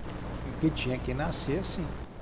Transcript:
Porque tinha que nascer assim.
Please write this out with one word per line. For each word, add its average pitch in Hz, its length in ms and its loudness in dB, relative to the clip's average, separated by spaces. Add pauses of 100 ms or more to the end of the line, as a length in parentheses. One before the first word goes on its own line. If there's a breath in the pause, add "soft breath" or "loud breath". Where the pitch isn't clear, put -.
(460)
Porque 160 240 4
tinha 127 300 2
que - 120 0
nascer - 480 2
assim. 185 260 0 (360)